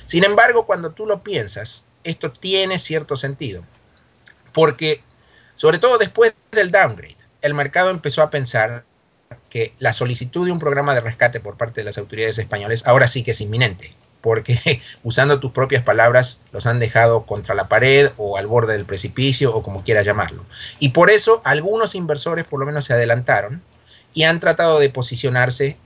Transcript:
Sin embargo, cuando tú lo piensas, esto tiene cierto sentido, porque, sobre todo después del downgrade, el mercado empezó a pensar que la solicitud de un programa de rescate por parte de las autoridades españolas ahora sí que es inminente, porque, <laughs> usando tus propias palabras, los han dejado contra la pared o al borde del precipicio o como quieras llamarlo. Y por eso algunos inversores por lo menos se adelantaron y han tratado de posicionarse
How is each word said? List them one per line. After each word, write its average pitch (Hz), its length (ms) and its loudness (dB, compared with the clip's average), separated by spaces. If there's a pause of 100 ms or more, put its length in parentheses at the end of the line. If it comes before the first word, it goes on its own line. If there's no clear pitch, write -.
Sin 175 220 2
embargo, 226 400 4
cuando 175 260 -4
tú 214 140 -12
lo 202 180 -4
piensas, 110 640 -6 (180)
esto 165 300 -8
tiene 190 440 -2
cierto 151 380 -4
sentido, 127 480 -8 (880)
porque, 156 480 0 (540)
sobre 165 240 2
todo 247 180 4
después 220 360 2 (180)
del 202 200 0
downgrade, 156 440 0 (260)
el 147 120 0
mercado 147 380 0
empezó 156 300 -2
a 151 80 2
pensar 120 540 -2 (640)
que 113 300 -6
la 127 120 0
solicitud 123 540 -2
de 180 80 0
un 170 60 -4
programa 143 340 0
de 123 80 0
rescate 113 400 -2
por - 160 -14
parte 117 240 -8
de 104 40 -12
las 101 120 -8
autoridades 107 400 -4
españolas 107 480 -4
ahora 127 220 4
sí - 160 2
que 117 80 -2
es 104 100 0
inminente, 107 520 -4 (280)
porque, 113 360 0 (300)
<laughs> - 160 -18
usando 135 360 2
tus 131 120 -8
propias 123 320 0
palabras, 120 580 4 (100)
los - 140 -4
han 120 140 0
dejado 117 460 2
contra 101 300 -6
la 95 140 -4
pared 135 480 4
o 101 200 -4
al 98 100 -4
borde 113 260 0
del 101 120 -4
precipicio 120 680 -2
o 104 80 -2
como 95 200 -10
quieras 104 220 2
llamarlo. - 400 -2 (340)
Y 143 100 2
por 170 200 6
eso 220 360 4
algunos 190 500 -2
inversores 165 500 -4
por 139 140 -8
lo 139 60 -4
menos 147 200 -4
se - 80 -2
adelantaron 117 680 0 (520)
y 160 100 0
han 165 160 4
tratado 165 400 2
de 143 100 4
posicionarse 127 960 -2